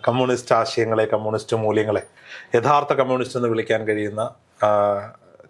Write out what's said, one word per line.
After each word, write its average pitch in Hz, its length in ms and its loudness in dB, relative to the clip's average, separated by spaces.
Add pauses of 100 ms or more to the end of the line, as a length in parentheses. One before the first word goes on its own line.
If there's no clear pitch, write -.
കമ്മ്യൂണിസ്റ്റ് 123 520 0
ആശയങ്ങളെ, 110 540 0
കമ്മ്യൂണിസ്റ്റ് 107 500 -2
മൂല്യങ്ങളെ 107 400 0 (540)
യഥാർത്ഥ 143 420 2
കമ്മ്യൂണിസ്റ്റ് 127 400 -2
എന്ന് 120 140 0
വിളിക്കാൻ 110 280 0 (100)
കഴിയുന്ന, 107 280 -4 (480)
ആ, - 0 - (800)